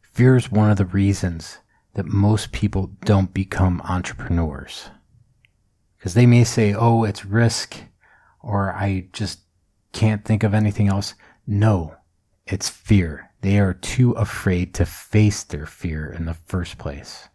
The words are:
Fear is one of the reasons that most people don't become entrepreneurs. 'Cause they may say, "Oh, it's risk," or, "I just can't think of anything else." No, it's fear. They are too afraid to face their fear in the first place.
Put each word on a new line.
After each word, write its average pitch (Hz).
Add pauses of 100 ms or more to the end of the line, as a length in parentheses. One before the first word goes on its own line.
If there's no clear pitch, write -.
Fear 127
is -
one 107
of 104
the 98
reasons 95 (360)
that 104
most 104
people 98 (180)
don't 95
become 92
entrepreneurs. 85 (1080)
'Cause 87
they 120
may 120
say, 107
"Oh, 117
it's 104
risk," 110 (580)
or, 101
"I 95
just - (520)
can't 107
think 107
of 101
anything 104
else." 98 (340)
No, 101 (500)
it's -
fear. 85 (100)
They 98
are 95
too -
afraid 92
to -
face -
their 76
fear 78
in 82
the 82
first -
place. -